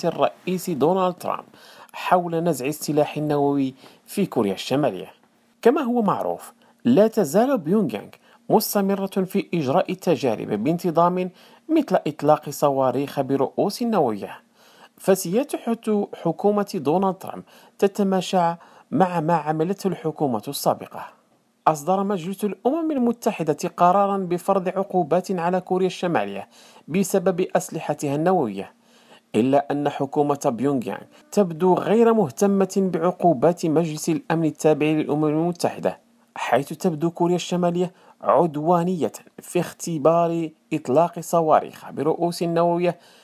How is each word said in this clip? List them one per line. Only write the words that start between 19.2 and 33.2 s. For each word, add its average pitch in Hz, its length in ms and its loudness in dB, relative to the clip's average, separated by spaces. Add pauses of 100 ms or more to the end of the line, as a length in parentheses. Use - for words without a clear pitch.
ما 165 140 0
عملته 160 540 -2
الحكومة 151 600 -4
السابقة. - 580 -4 (600)
أصدر 160 380 0
مجلس 196 400 -4
الأمم 302 460 -2
المتحدة 226 880 -2
قرارا 196 400 4
بفرض 185 520 -2
عقوبات 180 640 -2
على 180 300 -2
كوريا 185 260 0
الشمالية 107 640 -4 (400)
بسبب 185 520 0
أسلحتها 156 760 -4
النووية، 147 580 0 (640)
إلا 135 360 4
أن 143 180 -2
حكومة 143 560 -2
بيونغ 127 440 0
يانغ - 120 -8 (320)
تبدو 180 420 2
غير 226 400 4
مهتمة 196 800 2
بعقوبات 170 720 2